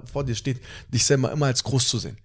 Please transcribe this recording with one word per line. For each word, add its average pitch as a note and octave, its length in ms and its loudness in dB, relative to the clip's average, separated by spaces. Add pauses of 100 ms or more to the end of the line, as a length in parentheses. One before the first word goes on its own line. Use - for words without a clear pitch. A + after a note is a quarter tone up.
(120)
vor C#3+ 120 -4
dir B2 120 -4
steht, C3 260 -4 (320)
dich A#2+ 120 4
selber C3+ 260 4
immer D3 160 2
als B2+ 160 2
groß C3 260 2
zu A2+ 100 0
sehen. E2+ 260 -8